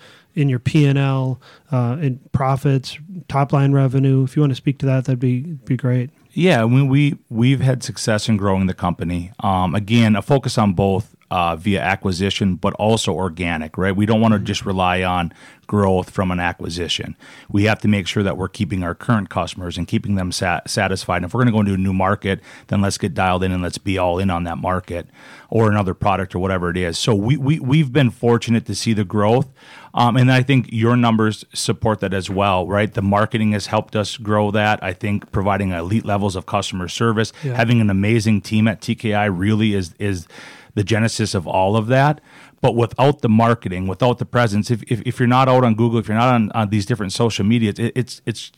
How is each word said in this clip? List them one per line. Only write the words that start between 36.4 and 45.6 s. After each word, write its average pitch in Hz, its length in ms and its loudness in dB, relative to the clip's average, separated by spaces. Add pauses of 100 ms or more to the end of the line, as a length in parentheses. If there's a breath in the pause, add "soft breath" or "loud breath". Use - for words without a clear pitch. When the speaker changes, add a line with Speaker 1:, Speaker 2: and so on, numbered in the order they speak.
Speaker 2:
customer 95 440 -4
service, 113 420 -2 (100)
Speaker 1:
Yeah. 131 120 -6
Speaker 2:
having 117 260 2
an 107 100 4
amazing 104 520 2
team 110 260 2
at 98 140 -2
T 113 140 -4
K 107 180 -4
I 104 120 2
really 104 480 0
is, 92 260 -4
is 98 280 -4 (460 loud breath)
the 104 120 -2
genesis 110 500 0
of 85 100 -4
all 95 300 0
of 110 120 0
that. 135 340 2 (400 loud breath)
But 117 140 2
without 123 460 2
the 123 60 0
marketing, 107 600 0
without 120 320 0
the - 60 -6
presence, 113 460 0
if, 110 120 -4
if, 113 220 -4
if 123 140 -4
you're 123 80 2
not 127 220 4
out 127 160 6